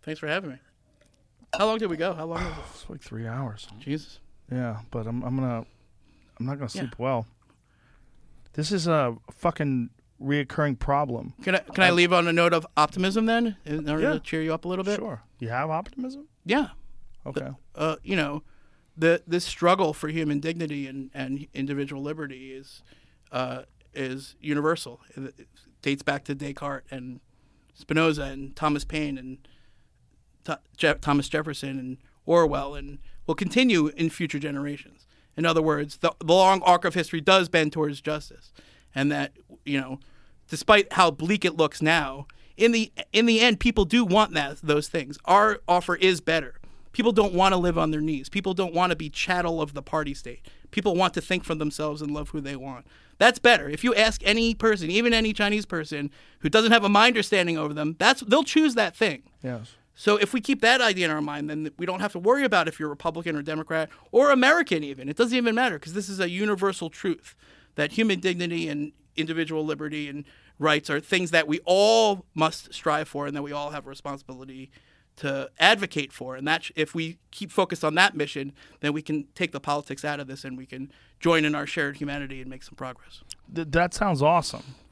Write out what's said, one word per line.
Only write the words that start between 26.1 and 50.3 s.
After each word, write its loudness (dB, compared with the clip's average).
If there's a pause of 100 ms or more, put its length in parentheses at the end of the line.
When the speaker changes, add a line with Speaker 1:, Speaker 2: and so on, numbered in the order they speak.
Speaker 1:
to -6
Descartes -10
and -14 (540)
Spinoza 0
and -12
Thomas -2
Paine -4
and -14 (1040)
Th-, -8 (180)
Je-, 2
Thomas 0
Jefferson -6
and -8 (300)
Orwell, 2
and -14 (280)
will -2
continue 2
in -2
future -6
generations. -8 (300)
In 0
other 4
words, -2
the, 0
the 2
long 8
arc 6
of 0
history -2
does 6
bend 2
towards -2
justice, -8 (420)
and 0
that, -4 (320)
you -2
know, -10 (480)
despite 4
how 4
bleak -2
it 0
looks 0
now, 0 (300)
in 4
the, -2 (200)
in 4
the 6
end, 4
people 4
do 4
want 4
that, -2
those 0
things. -6
Our 6
offer 2
is 2
better. 0 (360)
People 2
don't 4
wanna 4
live 2
on 2
their -2
knees. -4
People -2
don't -2
wanna 2
be -8
chattel -2
of -6
the -10
party -4
state. -14 (280)